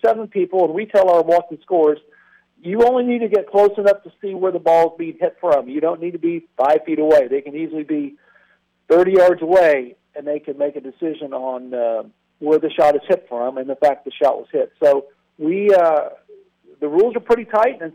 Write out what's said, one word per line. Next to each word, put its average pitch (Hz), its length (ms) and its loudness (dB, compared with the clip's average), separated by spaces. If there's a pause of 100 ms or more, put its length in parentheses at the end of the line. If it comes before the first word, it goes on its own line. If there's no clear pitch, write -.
seven 220 240 0
people, 185 360 -2
and 156 80 -2
we 208 140 -6
tell 190 240 2
our 170 120 4
walking 165 400 0
scores, 156 360 2 (640)
"You 202 220 0
only 247 200 2
need 240 140 -2
to 226 100 -4
get 196 220 -2
close 202 260 2
enough 202 280 0
to - 80 -20 (100)
see 196 120 -8
where 185 160 -2
the 180 80 -6
ball's 165 380 2
being 165 240 -10
hit 170 200 -4
from. 143 280 0
You 147 120 -6
don't 165 200 -2
need 175 120 -8
to 170 60 -12
be 165 280 -4 (100)
five 151 300 2
feet 156 120 -4
away." 151 300 4
They 139 140 -2
can 143 120 -16
easily 156 280 -8
be 147 320 -6 (720)
thirty 185 240 4
yards 180 300 4
away, 156 540 2 (180)
and 147 120 -12
they 147 120 -4
can 147 180 -10
make 143 200 -4
a 143 40 -10
decision 143 540 -10
on, 127 400 -10
uh, 113 300 -4 (340)
where 156 200 0
the 151 120 -2
shot 147 260 2
is 139 100 -4
hit - 220 -2
from 123 300 -8
and 131 100 -10
the 135 80 -6
fact 143 300 -2
the 131 40 -10
shot 135 280 -2
was - 120 -14
hit. 139 220 -4 (100)
So 139 240 2 (320)
we, 190 360 2
uh, 160 360 2 (720)
the 147 80 -4
rules 202 260 2
are 240 60 -4
pretty 233 240 -2
tight, 226 380 -2
and 165 120 -12